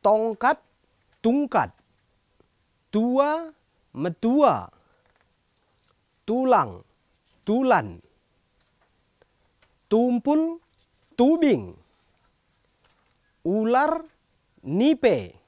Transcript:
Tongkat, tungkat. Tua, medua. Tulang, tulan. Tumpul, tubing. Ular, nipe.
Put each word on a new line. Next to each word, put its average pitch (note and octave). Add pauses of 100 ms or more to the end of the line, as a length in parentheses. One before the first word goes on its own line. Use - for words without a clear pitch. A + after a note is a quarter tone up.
Tongkat, A3 (640)
tungkat. A#3 (1200)
Tua, C#4+ (400)
medua. F3 (1500)
Tulang, G#3 (640)
tulan. G3+ (1800)
Tumpul, C#4 (560)
tubing. B3 (1700)
Ular, A#3+ (640)
nipe. F#3+ (100)